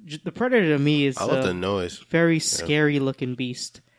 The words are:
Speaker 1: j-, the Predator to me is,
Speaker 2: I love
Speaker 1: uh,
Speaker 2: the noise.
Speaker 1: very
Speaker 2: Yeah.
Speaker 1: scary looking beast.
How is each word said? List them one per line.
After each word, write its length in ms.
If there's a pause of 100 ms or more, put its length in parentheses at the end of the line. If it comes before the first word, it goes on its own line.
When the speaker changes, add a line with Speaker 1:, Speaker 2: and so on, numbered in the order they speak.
Speaker 1:
j-, 200
the 80
Predator 440
to 60
me 240
is, 100
Speaker 2:
I 80
love 140
Speaker 1:
uh, 80
Speaker 2:
the 80
noise. 440 (120)
Speaker 1:
very 260
Speaker 2:
Yeah. 40
Speaker 1:
scary 600
looking 340
beast. 460 (180)